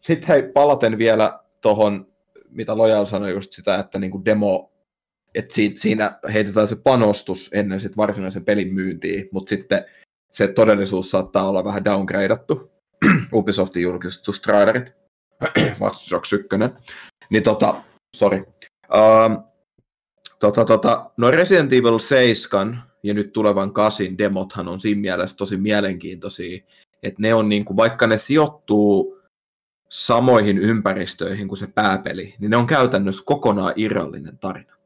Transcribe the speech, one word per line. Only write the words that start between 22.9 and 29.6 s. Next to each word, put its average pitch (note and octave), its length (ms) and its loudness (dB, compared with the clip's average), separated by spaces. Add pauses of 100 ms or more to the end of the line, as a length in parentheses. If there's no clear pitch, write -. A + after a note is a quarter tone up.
ja G#2 80 -2
nyt G2+ 180 -4
tulevan G2+ 400 0
kasin G2+ 460 -2
demothan F#2+ 500 -4
on F2+ 120 -10
siinä G#2 200 -2
mielessä F#2 360 -6
tosi G2+ 200 -6
mielenkiintoisia, F#2 1000 -6 (440)
että - 200 -8
ne A2+ 120 2
on A2 140 2
niinku, G#2 280 -2
vaikka A#2 300 2
ne A2 120 2
sijoittuu G#2 1000 0 (720)